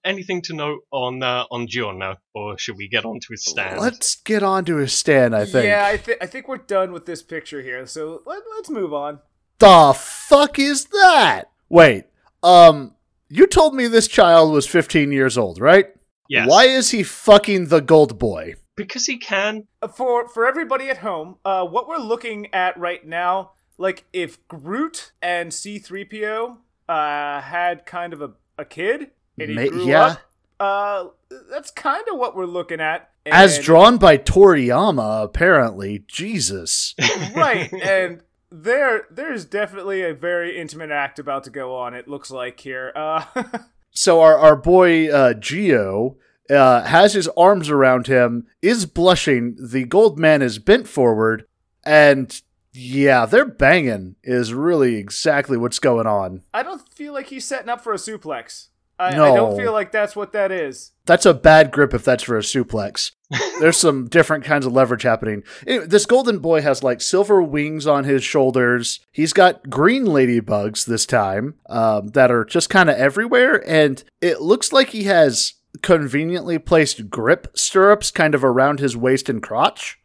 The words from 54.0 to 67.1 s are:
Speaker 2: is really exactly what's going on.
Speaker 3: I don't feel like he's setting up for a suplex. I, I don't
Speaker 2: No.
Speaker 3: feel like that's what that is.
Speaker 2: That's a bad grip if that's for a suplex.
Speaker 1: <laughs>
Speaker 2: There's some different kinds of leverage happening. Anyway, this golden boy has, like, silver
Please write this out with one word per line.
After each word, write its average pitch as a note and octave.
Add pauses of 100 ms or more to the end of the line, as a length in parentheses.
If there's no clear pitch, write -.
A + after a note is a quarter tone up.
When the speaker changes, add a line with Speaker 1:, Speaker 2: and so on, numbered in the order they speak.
Speaker 2:
is B2
really C#3
exactly C#3
what's A#2
going A#2
on. F#2+ (120)
Speaker 3:
I A3+
don't E4+
feel D4
like C#4
he's C4
setting B3+
up A#3+
for A3+
a F#3+
suplex. D#3 (300)
I, F3+
I - (240)
don't A2+
Speaker 2:
No. G2+
Speaker 3:
feel A3
like G#3
that's G#3
what G3+
that G3
is. D3+ (140)
Speaker 2:
That's E3+
a F3
bad D#3
grip C#3
if A#2+
that's B2+
for A#2
a G#2+
suplex. A2 (240)
Speaker 1:
<laughs> -
Speaker 2:
There's E3
some C#3
different D#3
kinds C#3+
of B2+
leverage B2
happening. A2 (240)
Anyway, G#3+
this G3+
golden A#3+
boy D#3+
has, C#3+
like, B2
silver G3